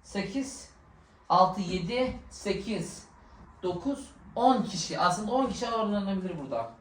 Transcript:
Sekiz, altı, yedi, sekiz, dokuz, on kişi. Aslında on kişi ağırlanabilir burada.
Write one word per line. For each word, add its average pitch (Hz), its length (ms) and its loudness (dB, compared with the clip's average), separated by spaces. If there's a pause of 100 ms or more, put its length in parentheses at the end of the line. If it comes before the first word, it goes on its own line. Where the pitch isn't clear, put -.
Sekiz, - 640 -6 (600)
altı, 185 320 6
yedi, 185 580 -2 (100)
sekiz, 196 720 -4 (600)
dokuz, 185 480 -4 (240)
on 233 280 6
kişi. - 360 -4
Aslında 214 320 2
on 262 180 4
kişi 226 200 -4
ağırlanabilir 196 720 0
burada. 120 420 -4